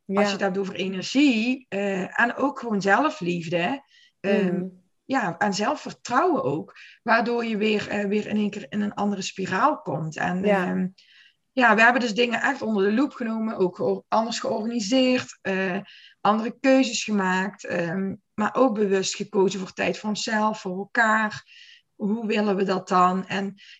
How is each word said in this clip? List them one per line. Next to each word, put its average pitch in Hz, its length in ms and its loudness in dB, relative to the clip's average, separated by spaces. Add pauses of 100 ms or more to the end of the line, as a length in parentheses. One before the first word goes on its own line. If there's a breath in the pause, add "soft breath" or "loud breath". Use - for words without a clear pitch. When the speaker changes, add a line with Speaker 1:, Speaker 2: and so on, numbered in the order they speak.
Speaker 1:
als 196 120 -4
Speaker 2:
Ja. 202 40 6
Speaker 1:
je 208 100 2
het 190 100 -4
hebt 196 160 -2
over 190 180 -4
energie, 226 920 0
eh, 196 500 -4
en 233 160 2
ook 269 240 -2
gewoon 214 220 -2
zelfliefde. 180 1000 0 (360 soft breath)
Ehm, 196 360 2
Speaker 2:
Mm. 185 280 -8 (220)
Speaker 1:
ja, 226 320 -2
en 208 160 0
zelfvertrouwen 254 920 -2
ook. 180 300 -4 (300 loud breath)
Waardoor 233 420 0
je 226 120 -2
weer, 208 300 0
eh, 208 180 -4
weer 208 220 0
in 214 100 -2
één 208 120 0
keer 202 200 -10
in 208 120 -4
een 208 120 -4
andere 202 280 -2
spiraal 190 600 -2
komt. 160 360 -6
En, 180 260 -2
Speaker 2:
Ja. 196 220 2
Speaker 1:
ehm, 185 220 -2 (640 soft breath)
ja, 233 240 4
we 214 60 6
hebben 240 200 6
dus 233 120 -2
dingen 233 280 0
echt 262 200 -2
onder 214 220 0
de 208 100 2
loep 269 200 2
genomen. 220 440 -4
Ook 180 180 0
geo-, 196 320 -2
anders 226 320 0
georganiseerd. 240 1000 0
Eh, 190 360 -2 (440 loud breath)
andere 220 380 0
keuzes 262 440 4
gemaakt. 190 640 0
Ehm, 190 500 -4 (180)
maar - 220 -4
ook 254 180 4
bewust 196 420 0
gekozen 196 440 0
voor 185 140 -10
tijd 190 240 -2
voor 214 120 -6
onszelf, 214 520 -2
voor 185 160 -6
elkaar. 214 680 0 (520 loud breath)
Hoe 214 320 -2
willen 208 280 2
we 196 80 0
dat 190 240 -2
dan? 185 400 4
En 196 260 -4 (260 loud breath)